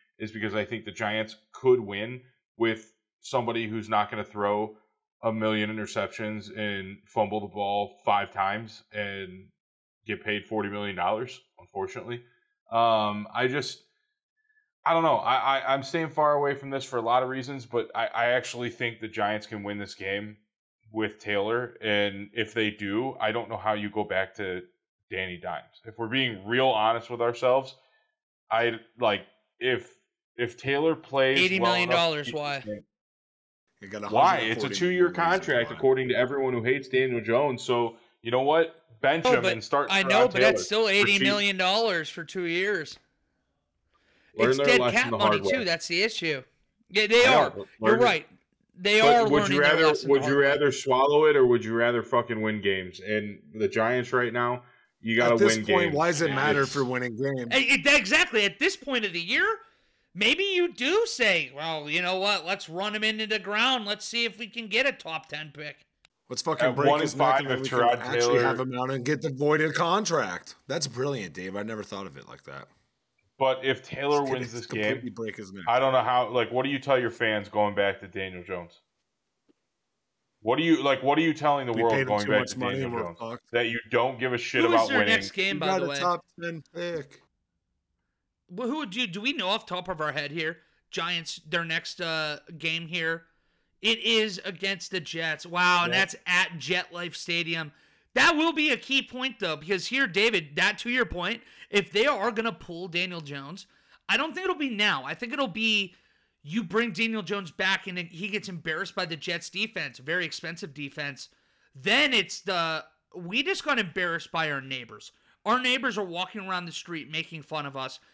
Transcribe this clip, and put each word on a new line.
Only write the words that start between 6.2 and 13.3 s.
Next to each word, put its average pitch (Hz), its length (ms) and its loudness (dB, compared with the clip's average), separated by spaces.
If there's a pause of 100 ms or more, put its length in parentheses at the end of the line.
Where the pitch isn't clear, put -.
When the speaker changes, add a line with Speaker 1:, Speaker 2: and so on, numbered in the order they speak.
Speaker 1:
and 101 480 -6
fumble 107 340 -2
the 101 80 -10
ball 101 560 -4
five 101 300 0
times 104 580 -4
and 98 540 -10 (600)
get 104 200 -8
paid 104 200 -4
forty 107 220 -4
million 101 280 -6
dollars, 98 440 -2 (200)
unfortunately. 107 640 -10 (480)
Um, 107 600 2